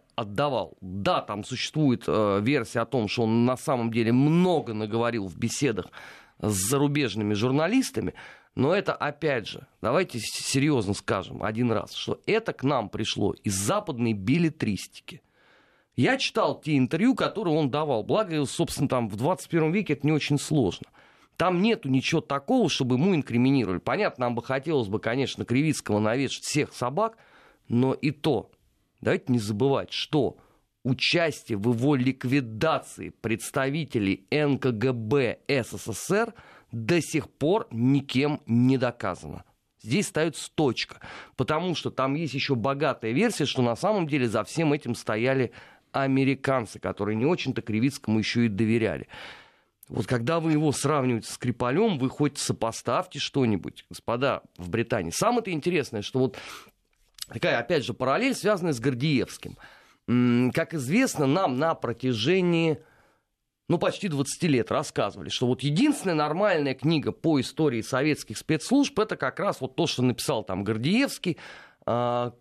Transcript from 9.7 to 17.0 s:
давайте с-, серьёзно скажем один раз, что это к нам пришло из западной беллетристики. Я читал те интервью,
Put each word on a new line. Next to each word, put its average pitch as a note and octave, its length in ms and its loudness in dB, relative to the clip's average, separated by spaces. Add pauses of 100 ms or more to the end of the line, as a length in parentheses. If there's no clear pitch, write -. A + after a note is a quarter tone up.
давайте C3 360 0
с-, - 280 -8
серьёзно C3 480 2
скажем F#2+ 480 -4
один A2+ 300 0
раз, - 200 -4
что - 320 -6
это G#3+ 300 -2
к - 80 -14
нам B2+ 260 0
пришло G#2 460 -2 (100)
из G#2+ 80 0
западной A#2 640 -2
беллетристики. B2 1080 -2 (760)
Я G3+ 200 2
читал F#3+ 440 -2
те D#3 160 0
интервью, D#3+ 380 2